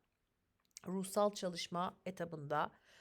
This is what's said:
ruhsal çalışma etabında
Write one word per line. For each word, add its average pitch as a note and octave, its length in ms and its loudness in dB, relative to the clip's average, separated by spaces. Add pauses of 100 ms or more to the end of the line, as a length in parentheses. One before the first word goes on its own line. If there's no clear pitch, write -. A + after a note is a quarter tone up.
(880)
ruhsal G3 460 2
çalışma F3+ 720 -2
etabında D#3+ 680 0 (300)